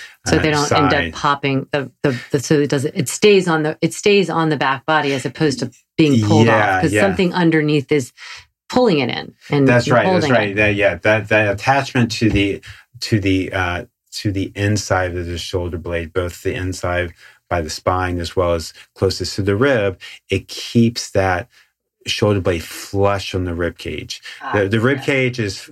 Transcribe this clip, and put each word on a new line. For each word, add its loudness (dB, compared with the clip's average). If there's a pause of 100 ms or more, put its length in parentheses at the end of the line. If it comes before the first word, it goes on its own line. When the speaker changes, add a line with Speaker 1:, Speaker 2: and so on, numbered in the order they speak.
(260)
Speaker 1:
So 2
Speaker 2:
uh, -2
Speaker 1:
they 2
don't 0
end 2
Speaker 2:
side. 0
Speaker 1:
up -10
popping -2
the, -4 (100)
the, 0 (120)
the, 0
so 2
it 0
doesn't, -2
it -2
stays 4
on 0
the, -2
it 0
stays 2
on 0
the 0
back -2
body 0
as -2
opposed -2
to -6 (280)
being 4
pulled 8
Speaker 2:
Yeah, 4
Speaker 1:
off, 0
'cause 2
Speaker 2:
yeah. 4
Speaker 1:
something 2
underneath 2
is 0 (560)
pulling 4
it -2
in -10 (160)
and 4
Speaker 2:
That's 4
right, 4
that's 2
Speaker 1:
holding 2
Speaker 2:
right. 2
Speaker 1:
it. -6
Speaker 2:
That, 2
yeah, 2
that, 0
that 2
attachment 0
to 0
the, 0 (380)
to 0
the, 0
uh, -2 (280)
to -4
the -4
inside 0
of -6
the -6
shoulder -6
blade, -8
both -6
the -4
inside -4 (380)
by -2
the -6
spine -2
as -6
well 0
as -6 (220)
closest -2
to -4
the 0
rib, 0 (300)
it -2
keeps 0
that -2 (560)
shoulder 0
blade -2
flush -4
on -2
the -6
rib -4
cage. -10 (180)
Speaker 1:
Ah, -10
Speaker 2:
The, 2
the 0
rib 2
Speaker 1:
yes. -10
Speaker 2:
cage 0
is -6